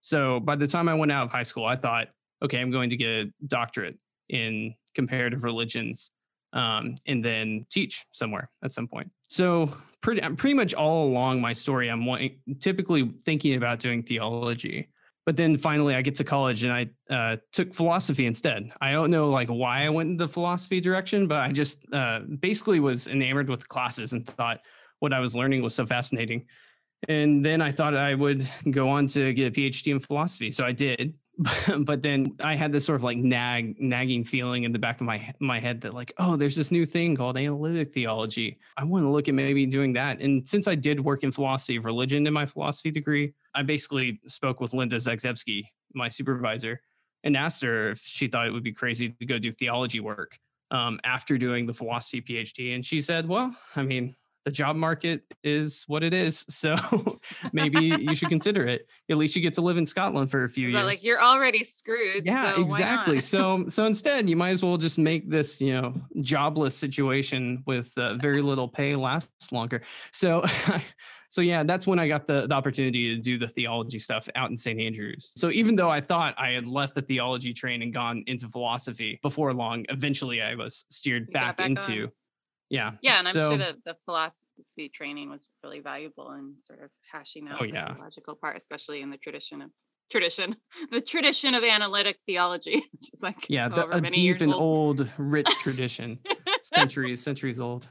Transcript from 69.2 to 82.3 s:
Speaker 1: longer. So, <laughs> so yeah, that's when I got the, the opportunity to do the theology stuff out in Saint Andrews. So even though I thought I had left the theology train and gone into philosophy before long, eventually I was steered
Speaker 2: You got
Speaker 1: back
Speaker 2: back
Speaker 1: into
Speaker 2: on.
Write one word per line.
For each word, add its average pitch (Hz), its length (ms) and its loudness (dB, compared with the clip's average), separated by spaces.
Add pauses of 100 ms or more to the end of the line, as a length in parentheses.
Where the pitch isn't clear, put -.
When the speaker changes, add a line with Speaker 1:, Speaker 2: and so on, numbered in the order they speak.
Speaker 1:
longer. 117 300 -2 (300)
So, 175 340 2 (420)
<laughs> - 420 -20
so - 120 0
yeah, 175 220 4
that's 180 240 2
when 185 100 4
I 165 100 4
got 147 200 0
the, 139 180 2
the 139 80 0
opportunity 131 600 0
to 117 40 -4
do 120 200 0
the 117 80 -2
theology 117 500 -4
stuff 110 380 -6
out 127 160 -2
in 113 60 -6
Saint 110 220 -4
Andrews. 110 560 -6
So 170 140 0
even 220 260 4
though 175 140 4
I 147 120 2
thought 165 360 0
I 127 120 -2
had 123 180 -2
left 135 260 -2
the 139 80 -2
theology 127 500 -2
train 120 300 -6
and 120 100 -4
gone 120 360 -4
into 123 200 -6
philosophy 117 760 -6
before 143 320 0
long, 117 340 -4
eventually 135 540 -2
I 110 100 -4
was 113 380 -10
steered 120 380 -4
Speaker 2:
You - 40 -18
got 143 60 0
Speaker 1:
back 120 180 -2
Speaker 2:
back - 140 -2
Speaker 1:
into 113 320 -2
Speaker 2:
on. 113 80 -8 (600)